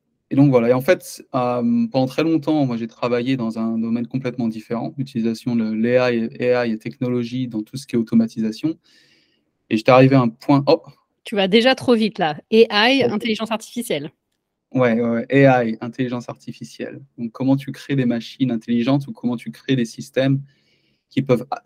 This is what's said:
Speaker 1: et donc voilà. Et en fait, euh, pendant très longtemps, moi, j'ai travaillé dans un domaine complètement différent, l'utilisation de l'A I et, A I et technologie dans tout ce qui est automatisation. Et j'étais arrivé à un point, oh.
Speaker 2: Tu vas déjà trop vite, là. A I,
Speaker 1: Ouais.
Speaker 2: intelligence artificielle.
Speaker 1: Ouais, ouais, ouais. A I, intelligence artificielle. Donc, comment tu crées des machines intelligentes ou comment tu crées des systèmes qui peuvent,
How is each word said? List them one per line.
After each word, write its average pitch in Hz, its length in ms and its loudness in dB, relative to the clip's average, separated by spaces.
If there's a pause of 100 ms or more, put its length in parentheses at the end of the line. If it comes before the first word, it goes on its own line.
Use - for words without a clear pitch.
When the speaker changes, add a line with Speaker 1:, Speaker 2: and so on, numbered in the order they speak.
(300)
Speaker 1:
et 147 60 -6
donc 143 140 6
voilà. 117 200 4
Et 127 40 4
en 131 80 0
fait, - 520 -2
euh, 120 580 0
pendant 131 160 0
très 151 160 -4
longtemps, 156 420 0
moi, 120 120 -2
j'ai 113 100 -6
travaillé 123 500 -2
dans 113 200 -6
un 113 200 -2
domaine 113 300 -2
complètement 123 400 -6
différent, 113 500 -8
l'utilisation 117 580 -4
de 110 160 -2
l'A 120 400 2
I 113 180 -2 (100)
et, 123 120 0
A 123 160 0
I 113 40 -2
et 110 60 -4
technologie 123 680 -4
dans 107 140 -6
tout 123 160 -14
ce - 100 -14
qui - 80 -4
est 117 40 2
automatisation. 113 760 0 (960)
Et 113 80 0
j'étais 131 140 4
arrivé 131 240 8
à 131 60 6
un 117 80 0
point, 143 380 0
oh. 165 160 2 (400)
Speaker 2:
Tu - 120 -10
vas 196 120 0
déjà 233 260 4
trop 247 220 2
vite, 214 240 -2
là. 156 180 -2 (140)
A 220 400 4
I, 277 80 4
Speaker 1:
Ouais. 240 40 2
Speaker 2:
intelligence 220 480 -2
artificielle. 208 600 -6 (640)
Speaker 1:
Ouais, 120 260 2
ouais, 117 320 -2
ouais. 139 140 6
A 127 200 4
I, 110 140 -4
intelligence 120 480 -6
artificielle. 113 760 -14 (160)
Donc, 117 140 -8
comment 135 240 0
tu 139 160 -6
crées - 240 -6
des 131 100 0
machines 120 460 -2
intelligentes 120 560 -2
ou 120 40 -12
comment 120 260 -6
tu 113 140 -12
crées - 240 -4
des 120 100 0
systèmes 135 560 -2 (680)
qui 143 120 -2
peuvent, 123 240 0 (200)